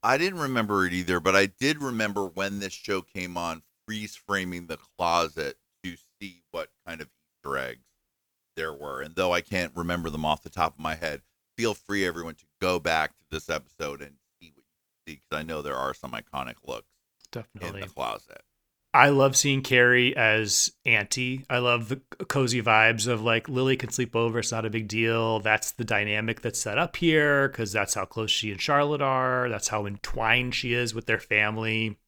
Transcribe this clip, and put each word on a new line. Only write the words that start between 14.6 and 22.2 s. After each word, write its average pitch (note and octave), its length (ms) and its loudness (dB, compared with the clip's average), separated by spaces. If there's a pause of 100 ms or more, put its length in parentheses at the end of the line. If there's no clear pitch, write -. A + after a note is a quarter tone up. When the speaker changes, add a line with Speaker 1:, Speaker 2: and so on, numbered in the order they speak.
Speaker 1:
you D#2 60 -12
see, - 40 -16
'cause - 220 -8
I D#2 40 -6
know D#2+ 180 -6
there C#2+ 140 -6
are C2 180 -4
some C2 180 -14
iconic A#1+ 440 -10 (100)
looks B1 220 -10 (440)
Speaker 2:
Definitely. G2 500 -12
Speaker 1:
in F#2+ 60 -10
the F#2+ 60 -20
closet. A#1 480 -8 (520)
Speaker 2:
I C3+ 160 8
love C3+ 260 4
seeing C3+ 260 2
Carrie B2 540 4
as A2 560 2 (140)
Auntie. B2+ 640 -2
I B2+ 80 0
love A#2+ 320 2
the C3 80 -2
c-, - 320 -14